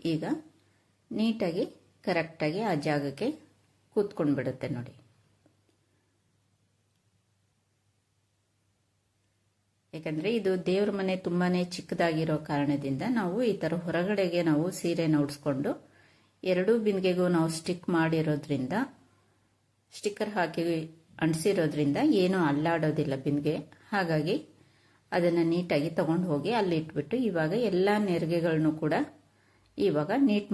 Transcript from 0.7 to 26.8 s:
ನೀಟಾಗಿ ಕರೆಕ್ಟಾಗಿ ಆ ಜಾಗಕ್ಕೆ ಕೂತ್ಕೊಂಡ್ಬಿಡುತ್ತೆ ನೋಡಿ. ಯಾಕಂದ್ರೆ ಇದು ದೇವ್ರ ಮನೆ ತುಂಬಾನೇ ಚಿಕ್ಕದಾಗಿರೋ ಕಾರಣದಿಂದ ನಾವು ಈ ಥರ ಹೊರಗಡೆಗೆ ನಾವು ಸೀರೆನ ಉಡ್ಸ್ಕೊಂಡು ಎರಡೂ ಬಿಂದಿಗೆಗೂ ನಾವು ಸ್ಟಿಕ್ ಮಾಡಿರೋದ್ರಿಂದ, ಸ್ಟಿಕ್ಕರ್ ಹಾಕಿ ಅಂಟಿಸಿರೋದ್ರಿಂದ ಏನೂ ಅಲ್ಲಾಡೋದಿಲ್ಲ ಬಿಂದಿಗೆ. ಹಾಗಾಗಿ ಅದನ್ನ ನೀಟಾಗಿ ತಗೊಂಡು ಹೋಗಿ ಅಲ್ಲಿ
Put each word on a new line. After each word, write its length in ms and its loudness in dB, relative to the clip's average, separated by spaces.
ನೀಟಾಗಿ 520 0
ಕರೆಕ್ಟಾಗಿ 540 -2
ಆ 20 0
ಜಾಗಕ್ಕೆ 420 -2
ಕೂತ್ಕೊಂಡ್ಬಿಡುತ್ತೆ 800 -2
ನೋಡಿ. 180 -10
ಯಾಕಂದ್ರೆ 360 -6
ಇದು 120 -2
ದೇವ್ರ 200 2
ಮನೆ 160 -2
ತುಂಬಾನೇ 360 0
ಚಿಕ್ಕದಾಗಿರೋ 600 0
ಕಾರಣದಿಂದ 520 0
ನಾವು 200 -2
ಈ 120 2
ಥರ 120 -2
ಹೊರಗಡೆಗೆ 560 0
ನಾವು 140 2
ಸೀರೆನ 480 2
ಉಡ್ಸ್ಕೊಂಡು 460 -2
ಎರಡೂ 300 2
ಬಿಂದಿಗೆಗೂ 480 2
ನಾವು 240 4
ಸ್ಟಿಕ್ 280 -6
ಮಾಡಿರೋದ್ರಿಂದ, 760 0
ಸ್ಟಿಕ್ಕರ್ 420 -6
ಹಾಕಿ 280 -2
ಅಂಟಿಸಿರೋದ್ರಿಂದ 760 2
ಏನೂ 160 2
ಅಲ್ಲಾಡೋದಿಲ್ಲ 680 0
ಬಿಂದಿಗೆ. 300 0
ಹಾಗಾಗಿ 460 0
ಅದನ್ನ 300 4
ನೀಟಾಗಿ 460 0
ತಗೊಂಡು 340 2
ಹೋಗಿ 280 0
ಅಲ್ಲಿ 220 0